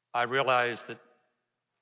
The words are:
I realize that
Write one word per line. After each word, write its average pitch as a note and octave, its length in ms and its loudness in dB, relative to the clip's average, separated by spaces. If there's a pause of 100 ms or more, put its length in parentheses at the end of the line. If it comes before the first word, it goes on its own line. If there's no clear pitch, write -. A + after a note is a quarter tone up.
(140)
I B2 80 0
realize A#2+ 640 2
that A2+ 140 -14 (840)